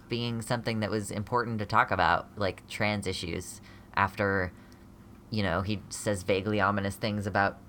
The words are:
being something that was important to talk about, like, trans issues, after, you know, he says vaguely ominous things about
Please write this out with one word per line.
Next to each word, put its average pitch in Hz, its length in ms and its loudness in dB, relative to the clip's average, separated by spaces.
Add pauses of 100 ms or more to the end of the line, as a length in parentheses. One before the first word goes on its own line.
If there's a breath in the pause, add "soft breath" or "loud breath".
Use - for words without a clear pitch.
being 117 360 -2
something 113 380 -2
that 101 100 0
was 104 180 -2
important 113 480 -2
to 104 80 -2
talk 113 240 4
about, 87 380 4 (100)
like, 98 300 -2
trans 104 400 -2
issues, 90 520 -6 (360 loud breath)
after, 98 560 2 (800 loud breath)
you 110 100 0
know, 92 200 2
he 101 280 -2
says 104 320 -2
vaguely 101 400 2
ominous 98 340 2
things 104 300 -2
about 98 320 2 (120)